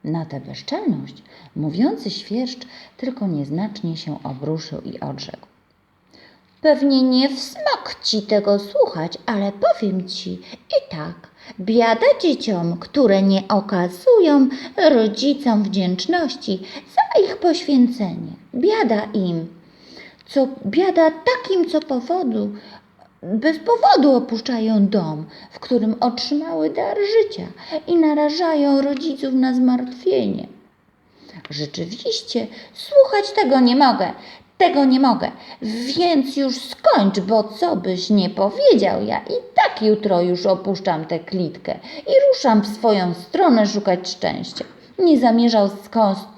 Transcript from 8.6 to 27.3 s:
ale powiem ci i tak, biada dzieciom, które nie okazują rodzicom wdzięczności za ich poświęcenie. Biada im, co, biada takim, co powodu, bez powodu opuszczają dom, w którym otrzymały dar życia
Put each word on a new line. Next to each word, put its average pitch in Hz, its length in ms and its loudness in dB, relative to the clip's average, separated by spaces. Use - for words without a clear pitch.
ale 202 260 -2
powiem 196 560 -2
ci - 240 -10
i - 220 0
tak, 165 420 -12
biada 226 460 2
dzieciom, 175 560 -2
które 196 440 2
nie 196 260 2
okazują 254 1000 2
rodzicom 226 720 2
wdzięczności 190 1000 -2
za 640 300 2
ich - 120 -4
poświęcenie. 233 960 0
Biada 254 480 0
im, 170 340 -2
co, 262 220 0
biada 320 440 2
takim, 381 600 -2
co 302 100 0
powodu, 247 760 -4
bez 226 360 -2
powodu 294 580 4
opuszczają 220 720 0
dom, 160 380 -4
w - 80 -20
którym 220 420 -2
otrzymały 311 680 -2
dar - 260 -4
życia 415 500 0